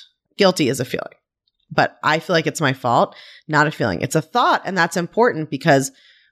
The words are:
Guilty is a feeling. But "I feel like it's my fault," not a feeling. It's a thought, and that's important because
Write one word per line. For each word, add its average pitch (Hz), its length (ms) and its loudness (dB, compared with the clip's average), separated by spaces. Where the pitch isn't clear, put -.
Guilty 185 320 2
is 131 100 -2
a 120 60 -6
feeling. - 300 -10
But - 340 0
"I 151 160 0
feel 175 160 -2
like 165 120 0
it's 143 140 -4
my 135 120 0
fault," 131 420 0
not 151 200 2
a 147 40 -4
feeling. 107 300 -2
It's - 140 -2
a 160 60 0
thought, 240 420 0
and 190 140 -8
that's 170 180 0
important 170 540 -2
because 139 420 2